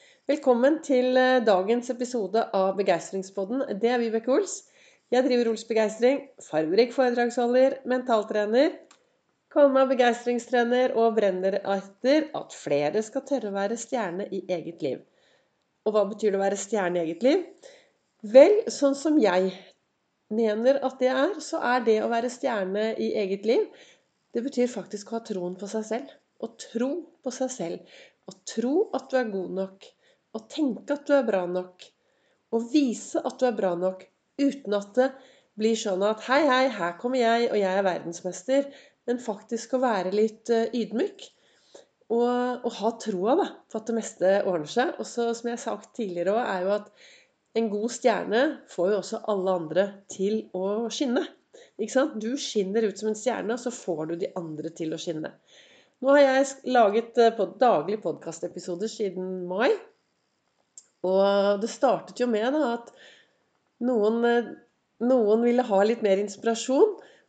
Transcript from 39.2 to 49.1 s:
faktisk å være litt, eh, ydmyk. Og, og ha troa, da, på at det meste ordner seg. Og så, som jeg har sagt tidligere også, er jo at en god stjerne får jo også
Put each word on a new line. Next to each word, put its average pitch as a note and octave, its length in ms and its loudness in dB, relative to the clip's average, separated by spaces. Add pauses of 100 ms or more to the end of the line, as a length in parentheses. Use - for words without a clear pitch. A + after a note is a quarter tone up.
faktisk A3+ 540 -6
å B3+ 40 -2
være G3 320 0
litt, G#3+ 400 0
eh, A3+ 240 2
ydmyk. A#3+ 480 -4 (880)
Og, A#3 140 2 (400)
og - 100 -2
ha G3 140 -2 (120)
troa, G#3+ 380 0
da, E4 60 0 (240)
på A3 100 -8
at G#3+ 80 -8
det A3+ 80 -2
meste G3 360 0 (100)
ordner E3 280 -2
seg. D4 300 0
Og A3 80 -8
så, A#3 260 -4
som A#3 140 -8
jeg A#3 80 -4
har A#3 60 -12
sagt G#3 340 -10
tidligere F3+ 380 -2
også, A#3 180 -2
er F#3 140 -2
jo G3+ 100 0
at G#3 140 -10 (680)
en A3+ 160 0
god G#3+ 200 -4
stjerne G3+ 480 0 (280)
får F3+ 220 0
jo G#3 100 2
også G#3+ 220 -8 (100)